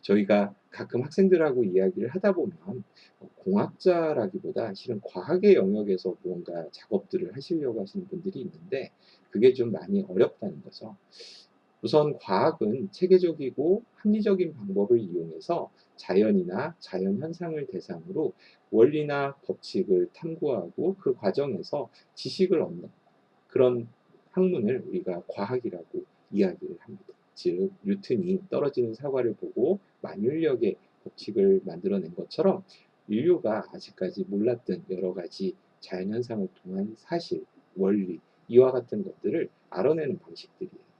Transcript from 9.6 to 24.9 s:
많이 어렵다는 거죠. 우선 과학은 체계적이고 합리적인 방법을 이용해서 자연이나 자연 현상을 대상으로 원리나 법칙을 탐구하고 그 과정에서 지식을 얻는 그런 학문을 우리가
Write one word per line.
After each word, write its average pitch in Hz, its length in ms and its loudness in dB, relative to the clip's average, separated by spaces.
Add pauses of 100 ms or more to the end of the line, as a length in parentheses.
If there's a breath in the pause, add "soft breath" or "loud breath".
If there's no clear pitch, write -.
많이 98 340 -2
어렵다는 - 560 -2
거죠. - 320 -18 (880 loud breath)
우선 151 360 2
과학은 160 720 0
체계적이고 175 920 2 (120)
합리적인 202 580 2
방법을 196 460 2
이용해서 85 720 -6 (240 soft breath)
자연이나 101 840 2
자연 98 400 -2
현상을 160 480 -6
대상으로 90 680 -6 (360 soft breath)
원리나 143 680 4 (100)
법칙을 95 680 0
탐구하고 156 840 -4
그 135 160 0
과정에서 131 720 -4 (240 soft breath)
지식을 180 480 0
얻는 87 280 -8 (580)
그런 123 400 2 (440)
학문을 185 560 0
우리가 90 400 -6